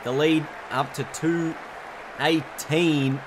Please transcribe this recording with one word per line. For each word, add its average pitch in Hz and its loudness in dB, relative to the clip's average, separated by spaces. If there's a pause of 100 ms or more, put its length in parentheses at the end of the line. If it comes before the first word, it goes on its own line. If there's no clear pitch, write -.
The 120 -4
lead 151 4 (240)
up 135 -2
to 139 -4 (100)
two 165 0 (640)
eighteen 147 2